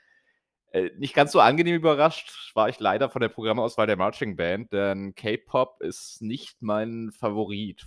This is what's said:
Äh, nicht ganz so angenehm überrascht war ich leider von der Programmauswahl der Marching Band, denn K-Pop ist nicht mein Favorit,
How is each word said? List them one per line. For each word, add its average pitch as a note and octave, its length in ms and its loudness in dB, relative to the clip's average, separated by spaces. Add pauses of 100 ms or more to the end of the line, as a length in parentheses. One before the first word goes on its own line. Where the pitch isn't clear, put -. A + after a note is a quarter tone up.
(720)
Äh, F#2 260 0
nicht B2 160 -8
ganz D3 180 4
so - 80 6
angenehm E3 360 6
überrascht D#3 800 0
war G#2+ 120 4
ich G#2+ 120 -6
leider A2 320 2
von B2 100 -6
der A2 80 2
Programmauswahl A2 560 0
der G#2+ 100 2
Marching G2 400 -2
Band, F#2 380 -4
denn G2 400 -2
K-Pop - 680 -4
ist - 420 -10
nicht - 400 -10
mein A2 480 -4
Favorit, G#2 760 -6